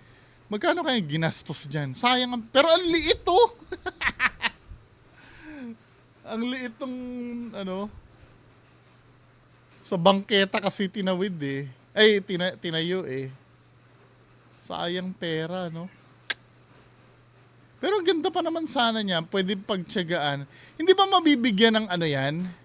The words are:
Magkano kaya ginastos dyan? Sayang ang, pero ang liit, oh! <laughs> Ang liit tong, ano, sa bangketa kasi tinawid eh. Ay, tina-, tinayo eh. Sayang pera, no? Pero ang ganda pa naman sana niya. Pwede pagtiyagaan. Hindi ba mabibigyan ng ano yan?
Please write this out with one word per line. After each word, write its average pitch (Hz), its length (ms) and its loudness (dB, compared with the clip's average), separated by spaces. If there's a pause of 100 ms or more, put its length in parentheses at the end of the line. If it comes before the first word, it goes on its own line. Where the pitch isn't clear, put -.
(480)
Magkano 349 320 0
kaya 269 240 0
ginastos 151 640 -4
dyan? 139 240 -6
Sayang 247 400 0
ang, 240 160 -6
pero 320 240 6
ang 349 160 4
liit, 330 400 2
oh! 427 240 6
<laughs> - 40 -20 (2750)
Ang 226 240 -6
liit 247 240 -8
tong, 262 160 -10 (640)
ano, 196 320 -6 (1900)
sa - 160 -6
bangketa 196 640 2
kasi 202 240 -2
tinawid 185 560 -4
eh. 139 240 -6 (320)
Ay, 214 240 6
tina-, 180 400 -4
tinayo 170 480 -4
eh. 131 240 -8 (1300)
Sayang 180 560 -6
pera, 165 560 -4
no? 165 160 -10 (1900)
Pero 392 160 0
ang 359 80 0
ganda 339 240 2
pa 359 160 -2
naman 330 240 -4
sana 226 320 0
niya. 180 240 -2
Pwede 196 320 -2
pagtiyagaan. 165 880 -4 (320)
Hindi 349 160 6
ba 381 160 6
mabibigyan 240 720 6
ng 220 80 -4
ano 175 160 0
yan? 147 400 0 (200)